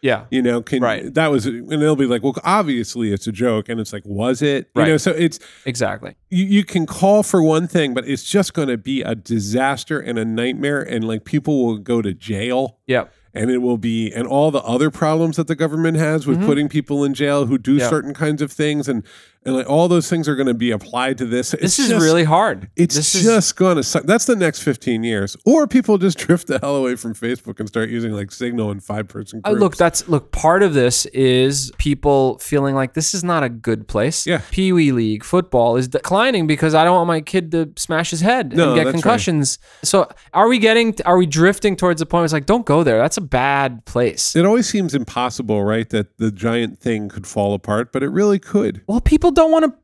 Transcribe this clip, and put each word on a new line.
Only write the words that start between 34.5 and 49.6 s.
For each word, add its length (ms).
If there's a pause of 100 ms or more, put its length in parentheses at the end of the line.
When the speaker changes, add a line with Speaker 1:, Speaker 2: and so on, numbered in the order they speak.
Speaker 1:
Pee 220
Wee 220
League 320
football 500
is 140
declining 580
because 260
I 120
don't 100
want 120
my 140
kid 300
to 240
smash 360
his 100
head 340
Speaker 2:
No, 140
Speaker 1:
and 60
get 100
Speaker 2:
that's 0 (100)
right. 80
Speaker 1:
concussions. 560 (240)
So 240 (260)
are 140
we 100
getting, 380 (100)
are 120
we 100
drifting 480
towards 240
the 60
point 160
where 40
it's 80
like, 140
"Don't 180
go 160
there. 160
That's 200
a 40
bad 640
place." 500
Speaker 2:
It 100
always 220
seems 280
impossible, 680
right, 280
that 260
the 140
giant 480
thing 300
could 180
fall 260
apart, 380
but 100
it 80
really 300
could. 480
Speaker 1:
Well, 140
people 340
don't 160
wanna 220 (100)